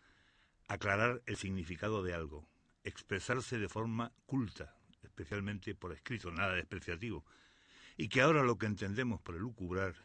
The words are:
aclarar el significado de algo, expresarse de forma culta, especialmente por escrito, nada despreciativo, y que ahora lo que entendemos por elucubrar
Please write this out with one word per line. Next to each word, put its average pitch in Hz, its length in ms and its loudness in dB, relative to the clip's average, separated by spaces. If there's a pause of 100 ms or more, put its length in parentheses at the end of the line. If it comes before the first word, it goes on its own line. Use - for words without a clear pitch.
(680)
aclarar 104 580 2
el 107 100 -2
significado 95 680 -2
de 90 100 0
algo, 76 340 -6 (360)
expresarse 117 760 -2
de 101 120 0
forma 113 420 -2 (140)
culta, 113 500 -4 (260)
especialmente 101 720 -4
por 90 200 -8
escrito, 90 380 -6
nada 92 220 0
despreciativo, 87 720 -4 (680)
y 113 140 -2
que 127 120 6
ahora 147 220 8
lo 120 140 6
que 110 100 0
entendemos 104 540 0
por 87 140 -8
elucubrar 92 680 -2